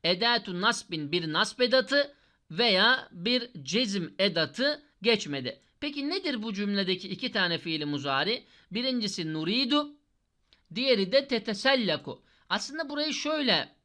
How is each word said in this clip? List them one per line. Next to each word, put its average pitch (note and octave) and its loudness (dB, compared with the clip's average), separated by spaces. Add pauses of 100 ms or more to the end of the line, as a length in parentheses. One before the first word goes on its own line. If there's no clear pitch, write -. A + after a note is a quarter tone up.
Edatu F#3+ 0
nasbin, E3+ -2
bir E3 -2
nasb G#3 0
edatı B3+ 2 (360)
veya A3 4
bir A#3+ -2 (140)
cezim G3 -2
edatı G3+ 0 (200)
geçmedi. D3+ 0 (200)
Peki D4 -4
nedir D#4 -4
bu A3 -4
cümledeki G3 -2
iki G3+ -6
tane F3 0
fiili D#3 -4
muzari? C#3+ -2 (280)
Birincisi G#3 -2
nuridu, B3 0 (800)
diğeri G3 2
de C#4 4
tetesellaku. A3 0 (260)
Aslında C4+ -4
burayı D4 -2
şöyle C4+ 0